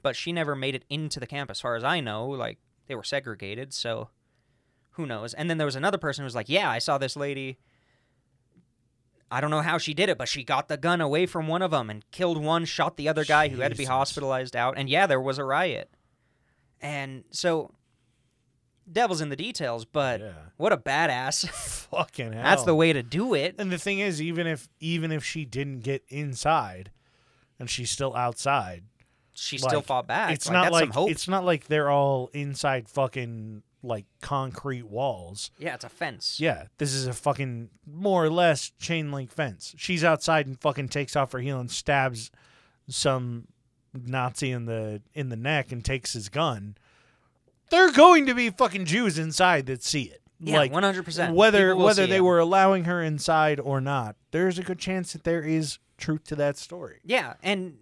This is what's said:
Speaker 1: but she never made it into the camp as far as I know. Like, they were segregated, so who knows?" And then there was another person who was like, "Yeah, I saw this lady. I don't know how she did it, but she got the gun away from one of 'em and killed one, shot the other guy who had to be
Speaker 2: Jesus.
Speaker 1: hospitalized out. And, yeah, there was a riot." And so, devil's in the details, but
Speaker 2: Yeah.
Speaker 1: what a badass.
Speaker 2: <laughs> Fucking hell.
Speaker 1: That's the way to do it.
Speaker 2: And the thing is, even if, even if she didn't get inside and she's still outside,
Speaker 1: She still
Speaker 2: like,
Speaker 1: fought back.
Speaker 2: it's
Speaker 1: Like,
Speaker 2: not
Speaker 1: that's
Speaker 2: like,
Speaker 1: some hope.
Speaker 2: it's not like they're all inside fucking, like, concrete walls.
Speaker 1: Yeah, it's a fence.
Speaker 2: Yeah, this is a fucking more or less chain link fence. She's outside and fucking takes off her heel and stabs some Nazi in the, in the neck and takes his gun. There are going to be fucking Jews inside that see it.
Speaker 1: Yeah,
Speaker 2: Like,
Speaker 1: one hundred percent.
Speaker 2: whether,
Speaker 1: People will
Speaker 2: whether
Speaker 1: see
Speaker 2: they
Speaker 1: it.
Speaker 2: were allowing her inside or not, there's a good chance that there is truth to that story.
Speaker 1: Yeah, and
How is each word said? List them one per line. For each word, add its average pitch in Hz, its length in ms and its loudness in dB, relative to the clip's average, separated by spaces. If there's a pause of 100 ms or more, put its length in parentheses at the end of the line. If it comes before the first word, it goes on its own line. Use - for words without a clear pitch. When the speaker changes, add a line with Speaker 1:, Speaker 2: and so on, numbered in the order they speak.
Speaker 1:
but 135 140 0
she - 180 -6
never 151 220 -2
made 131 200 -4
it 127 140 -10
into 151 300 -6
the 127 80 -10
camp 143 240 -8
as - 100 -12
far 120 140 -2
as 113 80 -4
I 165 160 0
know. 113 280 -6
Like, 123 320 -8 (280)
they 135 80 -10
were 107 80 -10
segregated, 127 680 -8
so 113 360 -6 (840)
who 165 140 -8
knows?" 117 280 -8
And 165 160 -4
then 165 80 -2
there 156 100 0
was 131 80 -4
another 185 220 0
person 143 260 -6
who - 20 -8
was 120 100 -10
like, 110 140 -6
"Yeah, 190 200 2
I 117 100 -2
saw 143 180 0
this 135 180 -6
lady. 135 440 -8 (1700)
I 127 100 -4
don't 151 100 -2
know 151 100 0
how 160 160 0
she 156 160 -6
did 185 160 2
it, 135 80 0
but 123 120 -6
she 135 140 -6
got 143 240 -2
the 151 100 -4
gun 170 240 0
away 156 240 0
from 165 220 -4
one 170 140 -2
of 170 120 -2
'em 120 160 -2
and 107 220 -14
killed 170 300 -2
one, 165 240 0
shot - 300 -2
the 147 140 -2
other 151 160 0
guy 151 240 4
who 131 120 -8
had 139 100 0
to 113 60 -6
be 139 60 -4
Speaker 2:
Jesus. 131 60 -4
Speaker 1:
hospitalized 131 680 -2
out. 120 220 0
And, 135 120 -4
yeah, 175 180 4
there 131 140 2
was 131 160 -2
a 143 60 -4
riot." 143 460 -2 (920)
And 139 500 -10
so, 165 420 -2 (1200)
devil's 185 300 0
in 151 80 -6
the 139 60 -6
details, 139 500 -6
but 131 360 -2
Speaker 2:
Yeah. 101 120 -12 (240)
Speaker 1:
what 202 140 0
a 170 60 4
badass. 139 720 -2
Speaker 2:
<laughs> - 400 -10
Fucking 117 440 -4
hell. 113 100 -6
Speaker 1:
That's 143 200 4
the 170 120 4
way 165 180 4
to 135 80 -2
do 175 320 -4
it. 165 240 0
Speaker 2:
And 196 140 -4
the 175 80 -2
thing 196 200 -4
is, 185 220 -4
even 165 240 -4
if, 160 220 -6 (120)
even 160 320 -2
if 156 120 -4
she 160 220 -8
didn't 135 340 -6
get 135 300 -4
inside 131 840 -2 (680)
and 123 100 -8
she's 120 200 -6
still 131 260 -4
outside, 120 680 -2 (500)
Speaker 1:
She - 240 -8
still 127 220 2
Speaker 2:
like, 139 60 -4
Speaker 1:
fought 127 220 -2
back. 165 260 0
Speaker 2:
it's - 120 -6
Speaker 1:
Like, 170 80 0
Speaker 2:
not 180 100 6
Speaker 1:
that's 175 100 4
Speaker 2:
like, 165 100 6
Speaker 1:
some 135 80 0
hope. 165 180 2
Speaker 2:
it's - 180 -4
not 185 180 0
like 165 220 2
they're 151 220 2
all 139 440 2
inside 139 560 -4
fucking, 117 760 -4 (180)
like, 110 240 -6 (160)
concrete 131 640 -6
walls. 104 720 -6
Speaker 1:
Yeah, 147 180 -8
it's - 100 -14
a 120 40 -16
fence. - 500 -8
Speaker 2:
Yeah, 151 260 -2 (120)
this 143 160 -2
is 131 140 -4
a 123 60 -4
fucking 127 560 -4 (180)
more 175 380 2
or 156 40 2
less 165 480 4
chain 156 340 -4
link 135 200 -6
fence. 127 460 -6
She's 170 260 -2
outside 160 440 4
and 131 120 -10
fucking 139 300 -2
takes 143 260 -4
off 135 160 0
her 131 80 -6
heel 131 200 -4
and 123 120 -8
stabs 135 580 0 (600)
some 123 580 -2 (460)
Nazi 127 580 -4
in 120 140 -4
the, 110 360 -6 (120)
in 135 160 -6
the 120 80 -6
neck 139 340 -2
and 120 140 -8
takes 131 280 -4
his 107 160 -8
gun. 110 460 -4 (960)
There 359 180 10
are 320 40 2
going 302 340 12
to 254 80 2
be 240 160 0
fucking 196 360 0
Jews 175 320 0
inside 160 500 2
that 131 160 -6
see 143 200 -2
it. - 180 -14 (200)
Speaker 1:
Yeah, 156 160 2
Speaker 2:
Like, 135 160 6
Speaker 1:
one 180 100 2
hundred 185 220 0
percent. 170 280 -2
Speaker 2:
whether, 202 360 8
Speaker 1:
People 185 100 4
will 185 60 6
Speaker 2:
whether 202 180 6
Speaker 1:
see 180 60 4
Speaker 2:
they 190 80 4
Speaker 1:
it. 185 60 6
Speaker 2:
were 175 160 8
allowing 190 440 6
her 175 180 0
inside 156 580 2
or 139 200 -2
not, 131 380 -2 (140)
there's 175 280 2
a 185 40 -6
good 180 160 -6
chance 185 340 -4
that 156 100 -14
there 165 180 0
is 156 380 0 (180)
truth 156 280 -2
to 151 100 -8
that 143 220 0
story. - 480 -14
Speaker 1:
Yeah, 180 360 -2
and 185 400 -4